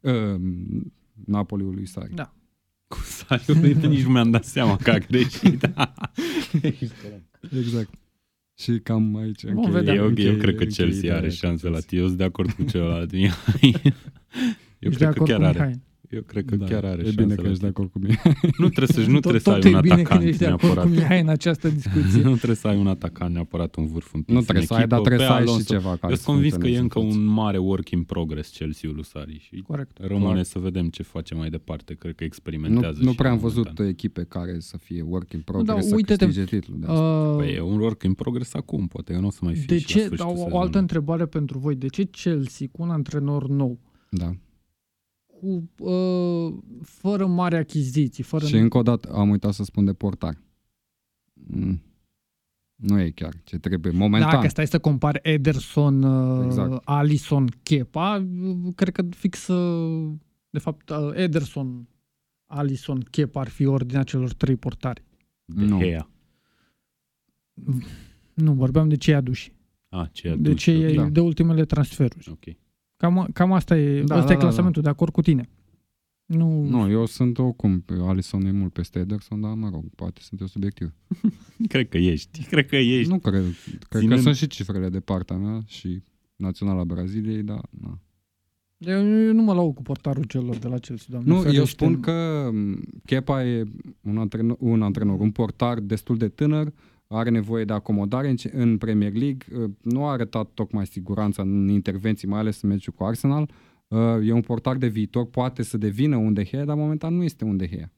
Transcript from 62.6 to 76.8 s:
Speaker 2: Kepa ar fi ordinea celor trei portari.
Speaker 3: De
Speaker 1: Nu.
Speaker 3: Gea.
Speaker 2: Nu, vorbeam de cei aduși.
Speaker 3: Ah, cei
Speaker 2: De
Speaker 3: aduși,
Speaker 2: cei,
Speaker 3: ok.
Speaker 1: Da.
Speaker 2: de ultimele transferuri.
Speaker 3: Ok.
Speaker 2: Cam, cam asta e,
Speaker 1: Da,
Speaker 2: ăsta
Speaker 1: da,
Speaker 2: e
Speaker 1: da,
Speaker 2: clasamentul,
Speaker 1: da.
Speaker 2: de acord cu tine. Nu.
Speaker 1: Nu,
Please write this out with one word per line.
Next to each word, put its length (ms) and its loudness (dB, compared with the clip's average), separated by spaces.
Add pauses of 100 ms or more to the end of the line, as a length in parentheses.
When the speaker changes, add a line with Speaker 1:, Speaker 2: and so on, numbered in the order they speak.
Speaker 2:
Kepa 300 -2
ar 80 -6
fi 180 -2
ordinea 360 0
celor 300 -4
trei 240 0
portari. 460 -8 (420)
Speaker 3:
De 200 -2
Speaker 1:
Nu. 140 4
Speaker 3:
Gea. 320 -2 (2250)
Speaker 2:
Nu, 200 2
vorbeam 340 2
de 80 4
cei 180 4
aduși. 380 -2 (360)
Speaker 3:
Ah, 240 -6
cei 240 -8
Speaker 2:
De 120 2
Speaker 3:
aduși, 160 4
Speaker 2:
cei, 260 4
Speaker 3:
ok. 40 4
Speaker 1:
Da. 140 2
Speaker 2:
de 120 4
ultimele 440 4
transferuri. 680 -2
Speaker 3:
Ok. 260 -18 (400)
Speaker 2:
Cam, 360 2
cam 200 4
asta 260 4
e, 240 2
Speaker 1:
Da, 120 0
Speaker 2:
ăsta 120 4
Speaker 1:
da, 60 6
Speaker 2:
e 40 6
Speaker 1:
da, 60 2
Speaker 2:
clasamentul, 400 2
Speaker 1:
da. 60 2
Speaker 2:
de 60 2
acord 180 0
cu 100 0
tine. 260 2 (760)
Nu. 440 2
Speaker 1:
Nu, 220 2